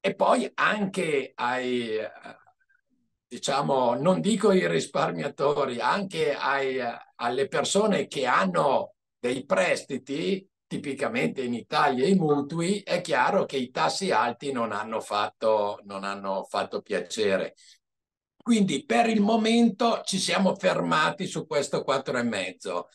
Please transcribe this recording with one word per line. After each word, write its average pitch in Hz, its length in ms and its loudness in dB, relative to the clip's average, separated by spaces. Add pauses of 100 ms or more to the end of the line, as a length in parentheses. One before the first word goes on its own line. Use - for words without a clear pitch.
e 190 140 -2
poi 202 400 2
anche 175 800 0
ai, 123 600 -2
eh, 107 160 -4 (1160)
diciamo, 131 680 0
non 170 260 2
dico 208 280 4
i 185 160 4
risparmiatori, 147 1120 -2
anche 156 560 0
ai, 135 460 -2 (360)
alle 127 320 -2
persone 190 580 2
che 139 180 -4
hanno 156 720 2 (240)
dei 131 260 -4
prestiti, 170 1040 -2 (220)
tipicamente 131 720 -4
in 120 100 -4
Italia 131 540 0
i 196 80 6
mutui, 160 680 0
è 156 180 -2
chiaro 190 440 2
che - 120 -6
i 127 160 -4
tassi 165 400 -2
alti 120 400 0
non 117 180 -2
hanno 107 300 -6
fatto, 104 800 0
non 98 220 -8
hanno 98 400 -4
fatto - 360 -4
piacere. 92 760 -2 (840)
Quindi 202 440 2
per 233 240 2
il 214 120 2
momento 226 840 2
ci 190 160 -2
siamo 180 340 2
fermati 170 720 0
su - 220 -6
questo 147 340 -2
quattro 135 360 -2
e 120 40 0
mezzo. 92 720 -4